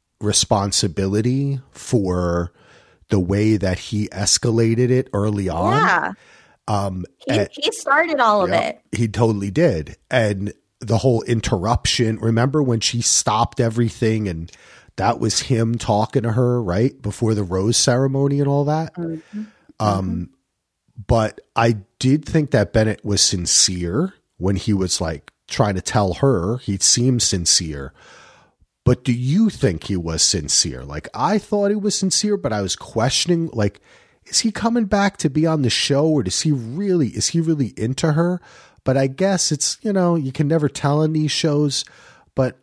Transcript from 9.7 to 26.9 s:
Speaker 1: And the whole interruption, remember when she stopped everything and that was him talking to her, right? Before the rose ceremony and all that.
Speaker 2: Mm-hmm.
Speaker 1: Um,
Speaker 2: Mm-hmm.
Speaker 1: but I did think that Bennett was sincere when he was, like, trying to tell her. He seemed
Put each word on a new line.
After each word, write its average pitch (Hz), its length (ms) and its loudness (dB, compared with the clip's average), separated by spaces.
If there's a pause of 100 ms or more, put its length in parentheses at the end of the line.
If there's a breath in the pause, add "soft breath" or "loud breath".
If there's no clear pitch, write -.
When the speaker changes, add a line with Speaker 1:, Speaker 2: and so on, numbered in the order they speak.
Speaker 1:
And 104 420 0 (280)
the 113 180 0
whole 120 240 2
interruption, 110 960 0
remember 123 440 2
when 117 180 0
she 117 200 -2
stopped - 600 0
everything 110 680 0
and 82 220 -8 (460 loud breath)
that 101 240 0
was 110 200 0
him 117 380 0
talking 107 440 0
to 113 100 -2
her, 123 300 0
right? 107 380 0
Before 110 340 -2
the 104 80 -2
rose 95 340 0
ceremony 135 640 2
and 139 80 0
all 143 180 2
that. 156 280 -4
Speaker 2:
Mm-hmm. 165 480 -10 (380 loud breath)
Speaker 1:
Um, 98 300 0
Speaker 2:
Mm-hmm. 87 140 -4 (800)
Speaker 1:
but 110 340 0 (160)
I 117 220 2 (200)
did 143 280 2
think 151 240 0
that 104 220 2
Bennett 110 320 0
was 101 180 0
sincere 92 920 0 (220)
when 98 200 0
he 104 180 0
was, 95 260 0
like, 80 320 -6 (160)
trying 104 260 2
to 92 80 -4
tell 98 320 0
her. 117 440 0
He 98 200 -4
seemed 120 440 2